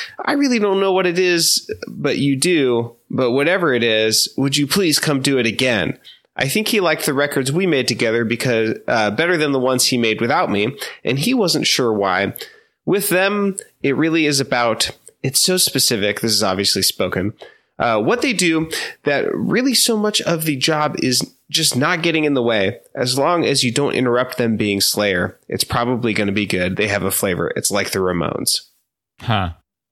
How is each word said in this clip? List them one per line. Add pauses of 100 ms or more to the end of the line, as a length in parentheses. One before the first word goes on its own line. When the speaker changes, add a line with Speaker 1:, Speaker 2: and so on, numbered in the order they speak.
(240)
Speaker 1:
"I
really
don't
know
what
it
is, (160)
but
you
do. (140)
But
whatever
it
is,
would
you
please
come
do
it
again?" (420)
I
think
he
liked
the
records
we
made
together
because,
uh,
better
than
the
ones
he
made
without
me, (280)
and
he
wasn't
sure
why. (540)
With
them, (260)
it
really
is
about, (320)
it's
so
specific,
this
is
obviously
spoken, (480)
uh,
what
they
do (320)
that (100)
really
so
much
of
the
job
is (300)
just
not
getting
in
the
way. (160)
As
long
as
you
don't
interrupt
them
being
Slayer, (120)
it's
probably
gonna
be
good.
They
have
a
flavor.
It's
like
the
Ramones. (600)
Speaker 2:
Huh. (380)